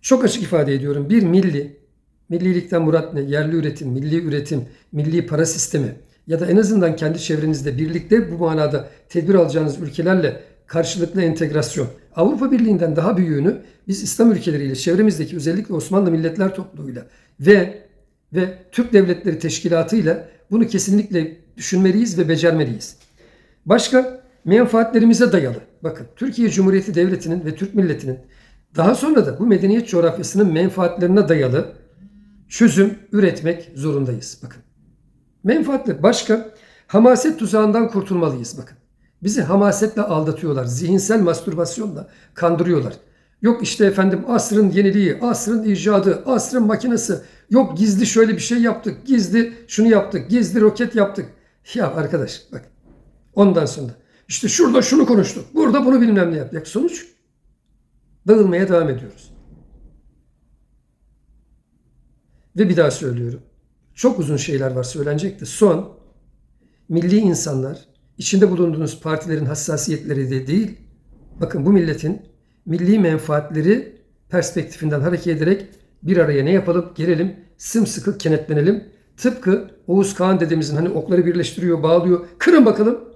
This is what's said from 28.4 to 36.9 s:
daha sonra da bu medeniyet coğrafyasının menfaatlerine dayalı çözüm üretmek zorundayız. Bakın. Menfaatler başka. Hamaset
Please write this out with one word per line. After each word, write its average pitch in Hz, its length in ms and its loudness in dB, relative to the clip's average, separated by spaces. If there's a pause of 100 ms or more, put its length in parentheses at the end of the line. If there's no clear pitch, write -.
daha 185 200 4
sonra 277 300 2
da 127 140 -6
bu 196 80 -2
medeniyet 208 400 2
coğrafyasının 175 680 0
menfaatlerine 180 760 0
dayalı 143 440 0 (760)
çözüm 196 440 4 (180)
üretmek 170 640 0
zorundayız. 139 680 -6
Bakın. - 180 -20 (840)
Menfaatler 254 600 -2
başka. 226 500 0 (340)
Hamaset 247 520 4